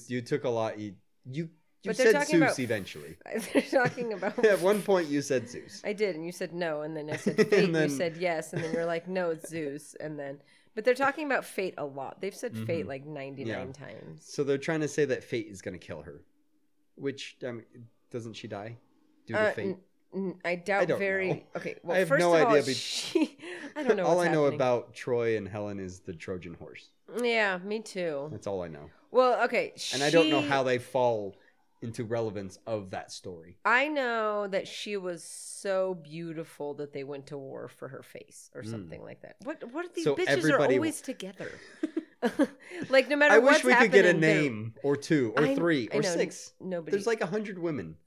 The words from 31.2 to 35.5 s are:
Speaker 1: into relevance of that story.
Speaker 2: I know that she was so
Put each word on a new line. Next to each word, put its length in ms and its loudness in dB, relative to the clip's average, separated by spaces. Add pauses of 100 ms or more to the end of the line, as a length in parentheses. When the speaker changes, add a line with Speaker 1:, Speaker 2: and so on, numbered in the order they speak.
Speaker 1:
into 220 -6
relevance 640 -4
of 240 -4
that 220 -10
story. 540 -16
Speaker 2:
I 220 4
know 600 -2
that 180 -2
she 300 -8
was 260 -6
so 720 -4